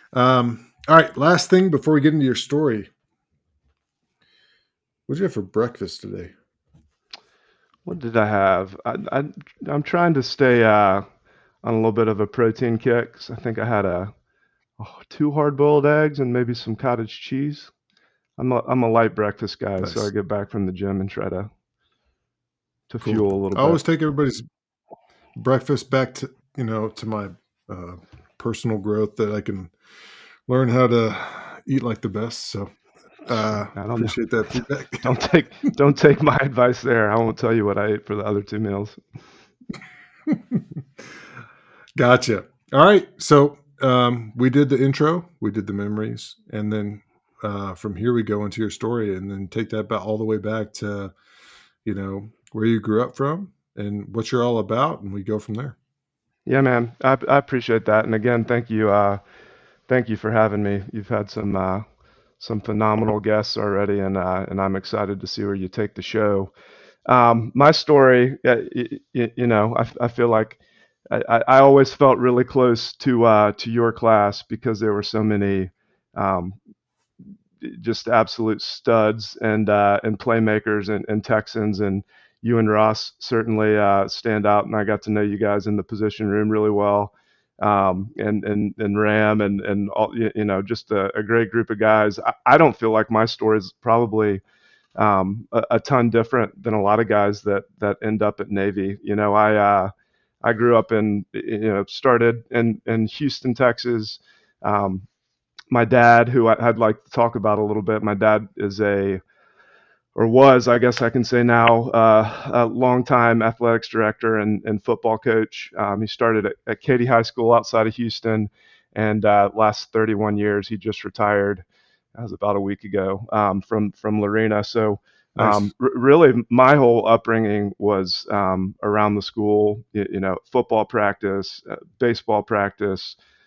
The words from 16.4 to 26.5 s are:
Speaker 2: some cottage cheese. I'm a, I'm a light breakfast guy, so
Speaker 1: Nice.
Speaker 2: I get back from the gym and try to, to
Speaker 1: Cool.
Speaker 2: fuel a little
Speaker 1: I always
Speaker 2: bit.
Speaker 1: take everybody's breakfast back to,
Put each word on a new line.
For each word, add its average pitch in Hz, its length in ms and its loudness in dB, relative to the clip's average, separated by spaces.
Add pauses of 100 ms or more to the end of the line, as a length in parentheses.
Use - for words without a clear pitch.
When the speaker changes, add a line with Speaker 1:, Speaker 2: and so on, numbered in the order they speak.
Speaker 2:
some 117 200 -8
cottage 117 460 -6
cheese. 143 500 -8 (680)
I'm 127 120 -2
a, 120 160 0
I'm 127 160 0
a 113 80 0
light 113 240 2
breakfast 104 460 -6
guy, 98 240 -4
so 95 160 -6
Speaker 1:
Nice. 107 80 -2
Speaker 2:
I - 20 -6
get 101 160 -4
back 101 240 -6
from 101 160 -4
the 92 60 -4
gym 98 280 -4
and 98 80 -6
try 98 200 -8
to, 95 200 -8 (1400)
to 117 100 -12
Speaker 1:
Cool. 110 140 -6
Speaker 2:
fuel 104 200 2
a 98 100 -2
little 95 140 -4
Speaker 1:
I 117 40 0
always 156 220 2
Speaker 2:
bit. - 20 -18
Speaker 1:
take 160 180 -2
everybody's 143 400 -2 (920)
breakfast 127 540 -2
back 131 240 -2
to, - 160 -12 (260)